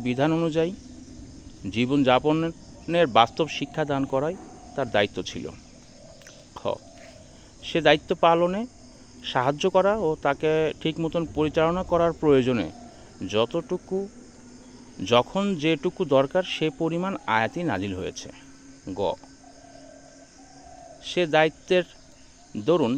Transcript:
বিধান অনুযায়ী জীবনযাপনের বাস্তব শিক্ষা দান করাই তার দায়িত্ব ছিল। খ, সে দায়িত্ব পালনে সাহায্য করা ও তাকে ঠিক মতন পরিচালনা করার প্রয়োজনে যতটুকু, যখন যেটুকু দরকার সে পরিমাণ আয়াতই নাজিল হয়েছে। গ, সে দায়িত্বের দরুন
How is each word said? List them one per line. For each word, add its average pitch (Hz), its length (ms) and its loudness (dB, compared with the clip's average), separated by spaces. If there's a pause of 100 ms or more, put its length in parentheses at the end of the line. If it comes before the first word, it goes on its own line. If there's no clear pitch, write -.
বিধান 135 260 0
অনুযায়ী 165 400 -2 (960)
জীবনযাপনের 147 1400 0 (100)
বাস্তব 120 320 4
শিক্ষা - 360 -6
দান 139 220 -2
করাই 147 300 -2 (360)
তার 135 180 -4
দায়িত্ব 104 320 0
ছিল। - 220 -10 (1120)
খ, - 40 -16 (1040)
সে - 180 -4
দায়িত্ব 151 300 4 (100)
পালনে 175 400 4 (640)
সাহায্য 143 460 -2
করা 190 280 4
ও 175 100 -2 (140)
তাকে 143 280 0 (300)
ঠিক 160 200 -2
মতন 165 220 -2 (120)
পরিচালনা 160 500 0
করার 170 280 2
প্রয়োজনে 127 540 2 (640)
যতটুকু, 170 680 -2 (1080)
যখন 123 380 2 (120)
যেটুকু 160 480 -2
দরকার 139 400 2 (100)
সে 156 120 -2 (120)
পরিমাণ 170 340 -4 (140)
আয়াতই 113 380 0
নাজিল 101 300 -4
হয়েছে। 85 340 -10 (720)
গ, - 20 -4 (2000)
সে - 220 -2
দায়িত্বের 160 580 2 (720)
দরুন 123 440 2